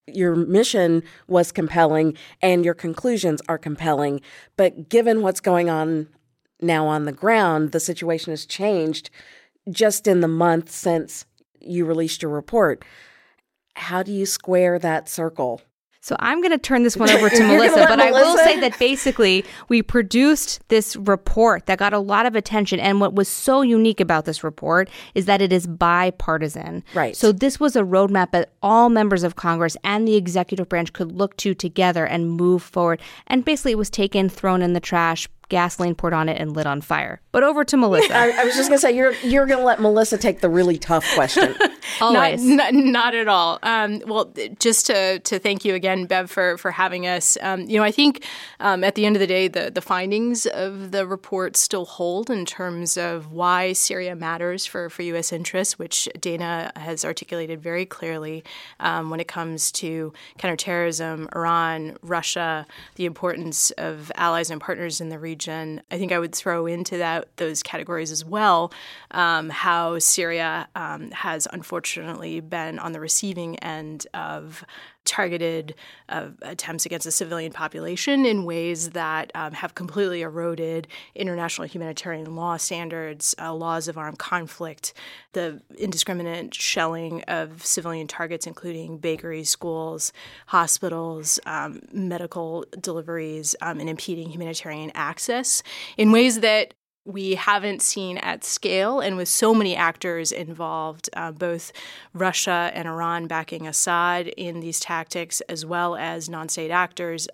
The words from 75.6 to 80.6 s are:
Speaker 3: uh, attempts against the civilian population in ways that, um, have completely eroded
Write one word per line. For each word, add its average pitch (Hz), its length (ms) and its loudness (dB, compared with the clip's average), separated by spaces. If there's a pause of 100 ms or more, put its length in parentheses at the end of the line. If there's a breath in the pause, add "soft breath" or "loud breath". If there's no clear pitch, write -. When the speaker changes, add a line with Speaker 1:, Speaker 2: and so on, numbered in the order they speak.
Speaker 3:
uh, - 180 -10 (160)
attempts 165 420 -10
against 170 200 -8
the 160 60 -10
civilian 165 400 -6
population 175 760 -2
in 202 180 -2
ways 170 460 -6
that, 160 420 -6
um, 156 200 -10
have 170 200 -10
completely 180 480 -6
eroded 165 680 -6 (280 loud breath)